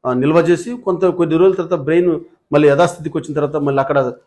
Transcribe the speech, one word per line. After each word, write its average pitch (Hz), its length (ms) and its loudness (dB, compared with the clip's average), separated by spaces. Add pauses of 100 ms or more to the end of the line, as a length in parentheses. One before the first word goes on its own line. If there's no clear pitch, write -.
ఆ, 127 60 -2
నిల్వ 143 260 2
చేసి 175 380 0
కొంత, 185 280 -4
కొన్ని 170 320 0
రోజుల 185 180 4
తర్వాత 165 300 -4
బ్రెయిన్ 165 360 0 (320)
మళ్ళీ 151 160 4
యథాస్థితికి 165 500 0
వచ్చిన 151 160 -8
తర్వాత 147 220 -4
మళ్ళీ 143 240 0
అక్కడ 135 320 0 (140)